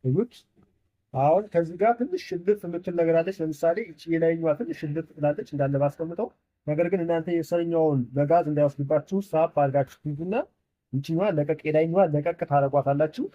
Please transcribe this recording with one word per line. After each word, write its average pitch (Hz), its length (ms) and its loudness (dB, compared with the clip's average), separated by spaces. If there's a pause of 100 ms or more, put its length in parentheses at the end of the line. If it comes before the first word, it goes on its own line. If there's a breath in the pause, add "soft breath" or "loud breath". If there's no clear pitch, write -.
እዩት። 160 300 0 (800)
አሁን 156 340 2
ከዚህ 170 300 -2
ጋር 220 180 4
ትንሽ 349 280 -4
ሽልፍ 185 360 -2
የምትል 175 360 -8
ነገር 165 200 2
አለች። 170 220 0
ለምሳሌ 160 480 -2
እቺ 160 220 -20
የላይኛዋ 165 460 2
ትንሽ 302 240 -6
ሽልፍ 156 300 -6
ትላለች 147 420 -4
እንዳለ 139 280 -2
ባስቀምጠው። 160 500 -2 (400)
ነገር 156 200 0
ግን 180 140 0
እናንተ 165 280 -2
የስረኛውን 165 680 0 (140)
መጋዝ 147 320 2
እንዳይወስድባችሁ 147 760 0
ሳብ 165 320 0
አድርጋችሁ 139 420 0
ትይዙና 156 380 -6 (580)
ይቺኛዋ 165 400 0
ለቀቅ፣ 151 300 0
የላይኛዋ 165 440 4
ለቀቅ 147 340 -2
ታረጓታላችሁ። 143 920 0